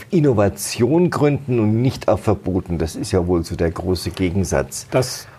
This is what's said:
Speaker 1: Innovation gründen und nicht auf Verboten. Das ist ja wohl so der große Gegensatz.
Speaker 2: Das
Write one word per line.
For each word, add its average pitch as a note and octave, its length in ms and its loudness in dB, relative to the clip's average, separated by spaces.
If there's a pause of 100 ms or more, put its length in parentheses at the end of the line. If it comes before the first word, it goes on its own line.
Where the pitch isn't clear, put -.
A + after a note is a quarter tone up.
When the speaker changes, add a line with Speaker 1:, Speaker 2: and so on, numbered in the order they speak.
(100)
Speaker 1:
Innovation C3+ 1000 2
gründen C#3 480 0
und A2 240 2
nicht - 260 0
auf G2+ 140 2
Verboten. F#2 560 -2
Das E2 160 -4
ist - 160 -8
ja F2 160 2
wohl F2 180 2
so E2+ 120 -8
der E2 160 0
große F2+ 380 -4
Gegensatz. E2+ 840 -2
Speaker 2:
Das - 340 -2 (120)